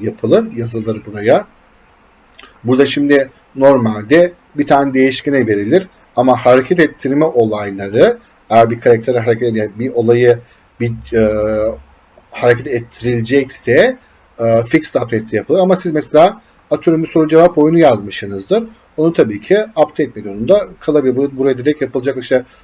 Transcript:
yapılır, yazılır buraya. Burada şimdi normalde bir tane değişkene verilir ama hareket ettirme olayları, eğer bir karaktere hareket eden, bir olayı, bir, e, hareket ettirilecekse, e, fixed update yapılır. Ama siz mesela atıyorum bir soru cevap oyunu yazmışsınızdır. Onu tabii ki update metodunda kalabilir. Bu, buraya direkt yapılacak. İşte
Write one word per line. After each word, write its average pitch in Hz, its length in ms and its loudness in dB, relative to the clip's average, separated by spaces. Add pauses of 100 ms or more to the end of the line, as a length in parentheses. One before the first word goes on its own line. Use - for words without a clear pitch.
yapılır, 180 540 -2
yazılır 110 500 -8
buraya. 107 400 0 (1160)
Burada 127 220 2
şimdi 143 440 0 (260)
normalde 135 760 2 (220)
bir 147 120 -4
tane 139 280 2
değişkene 131 520 0
verilir 110 420 -2 (280)
ama 123 200 2
hareket 127 440 2
ettirme 147 440 -2
olayları, 107 920 -2 (320)
eğer 113 200 4
bir 117 100 -8
karaktere 120 380 2
hareket 117 340 -2
eden, 107 260 -4
bir 127 140 -6
olayı, 120 460 2 (420)
bir, 120 120 -4 (200)
e, 107 640 -2 (520)
hareket 123 360 -2
ettirilecekse, 123 1300 -2 (400)
e, 117 240 2
fixed 135 380 -2
update 110 360 -6
yapılır. 139 220 -2
Ama 180 180 2
siz 180 160 -6
mesela 156 480 2 (300)
atıyorum 160 320 0
bir 156 60 -6
soru 156 200 0
cevap 160 300 4
oyunu 160 200 4
yazmışsınızdır. 104 840 0 (320)
Onu 165 160 0
tabii 110 280 0
ki 196 180 0 (180)
update 147 380 -2
metodunda 117 540 -2 (120)
kalabilir. 135 360 0
Bu, 139 200 -4
buraya 131 220 -2
direkt 139 240 -4
yapılacak. 127 400 -4
İşte 127 220 -2 (200)